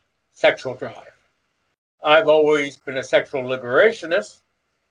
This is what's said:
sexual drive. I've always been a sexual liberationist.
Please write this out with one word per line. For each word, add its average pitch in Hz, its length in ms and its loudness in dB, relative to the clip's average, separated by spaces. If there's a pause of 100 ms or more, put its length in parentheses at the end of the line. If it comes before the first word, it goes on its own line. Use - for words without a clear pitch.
(320)
sexual 139 420 -2
drive. - 380 -16 (920)
I've 156 260 4
always 151 480 2
been 135 220 -12
a 127 40 -6
sexual 135 400 -2
liberationist. 160 960 -2 (520)